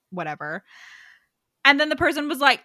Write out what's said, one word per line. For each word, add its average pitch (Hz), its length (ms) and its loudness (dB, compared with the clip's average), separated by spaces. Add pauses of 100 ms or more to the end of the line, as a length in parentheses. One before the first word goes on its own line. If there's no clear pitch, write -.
(100)
whatever. 156 540 -10 (1000)
And 277 140 6
then 302 100 -2
the 311 80 -4
person 294 320 -2
was 294 100 -6
like 269 260 2